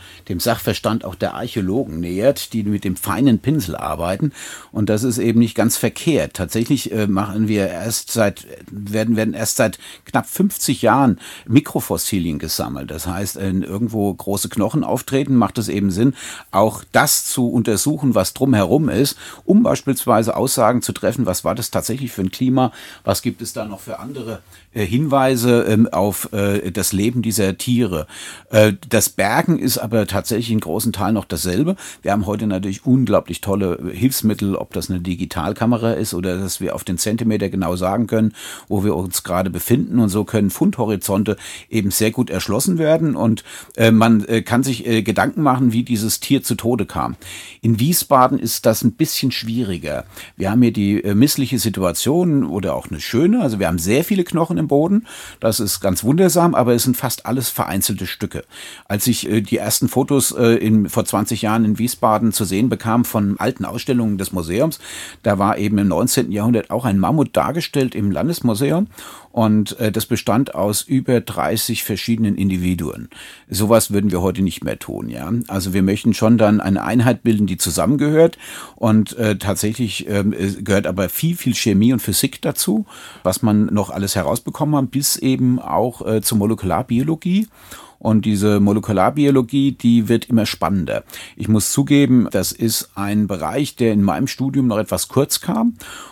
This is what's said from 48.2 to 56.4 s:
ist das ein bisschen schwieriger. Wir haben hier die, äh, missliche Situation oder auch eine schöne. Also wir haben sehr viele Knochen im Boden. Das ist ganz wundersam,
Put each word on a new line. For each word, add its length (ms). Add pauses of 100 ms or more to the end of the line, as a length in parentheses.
ist 280
das 180
ein 80
bisschen 400
schwieriger. 720 (320)
Wir 160
haben 100
hier 140
die, 260
äh, 120
missliche 440
Situation 840
oder 320
auch 140
eine 100
schöne. 400
Also 180
wir 80
haben 120
sehr 260
viele 200
Knochen 340
im 100
Boden. 380 (340)
Das 180
ist 220
ganz 240
wundersam, 500